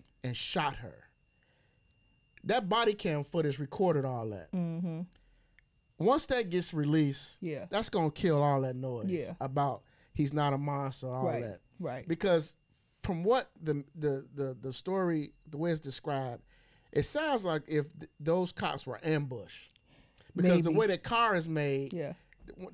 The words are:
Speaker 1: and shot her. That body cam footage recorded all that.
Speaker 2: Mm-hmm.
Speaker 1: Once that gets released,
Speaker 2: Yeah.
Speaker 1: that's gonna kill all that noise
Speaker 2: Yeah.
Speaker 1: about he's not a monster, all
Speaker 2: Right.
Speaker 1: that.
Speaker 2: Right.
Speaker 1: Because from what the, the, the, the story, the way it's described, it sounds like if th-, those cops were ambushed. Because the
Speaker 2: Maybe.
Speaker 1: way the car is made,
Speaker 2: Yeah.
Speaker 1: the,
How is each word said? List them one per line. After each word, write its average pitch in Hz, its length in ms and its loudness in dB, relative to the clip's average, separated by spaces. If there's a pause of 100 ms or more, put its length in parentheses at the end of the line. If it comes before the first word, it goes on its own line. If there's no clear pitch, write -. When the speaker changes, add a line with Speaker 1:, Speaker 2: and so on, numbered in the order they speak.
(220)
Speaker 1:
and 127 140 -2
shot 147 400 -2
her. 95 180 -12 (1500)
That 214 240 2
body 214 260 4
cam 151 300 -2
footage 147 340 0
recorded 147 460 2
all 120 240 -4
that. 98 240 -10
Speaker 2:
Mm-hmm. 170 480 -4 (960)
Speaker 1:
Once 247 280 4
that 240 240 0
gets 175 240 0
released, 147 640 2
Speaker 2:
Yeah. 160 300 -6
Speaker 1:
that's 214 180 0
gonna 165 240 2
kill 156 300 4
all 143 180 4
that 127 160 -2
noise 127 340 -4
Speaker 2:
Yeah. 165 300 -4
Speaker 1:
about 135 420 0 (320)
he's 139 180 0
not 147 200 2
a 139 60 2
monster, 139 500 -4
all 127 180 -2
Speaker 2:
Right. 143 160 0
Speaker 1:
that. 101 180 -8 (200)
Speaker 2:
Right. 131 260 -8
Speaker 1:
Because 165 500 2 (440)
from 175 240 -2
what 233 260 2 (100)
the, 147 240 -2 (120)
the, 147 380 -2
the, 135 260 -4
the 131 120 -6
story, 175 600 -2 (160)
the 151 80 -12
way 170 160 0
it's 156 80 -2
described, 135 640 -4 (500)
it 147 120 2
sounds 294 420 0
like 156 220 0
if 151 180 2 (120)
th-, 156 120 -14 (100)
those 170 320 2
cops 147 340 -4
were 120 160 -8
ambushed. 139 680 -2 (640)
Because 180 240 6
the 165 100 2
Speaker 2:
Maybe. 160 80 4
Speaker 1:
way 220 100 6
the 185 100 2
car 226 360 2
is 160 140 0
made, 143 460 0
Speaker 2:
Yeah. 156 180 -6 (320)
Speaker 1:
the, - 300 -14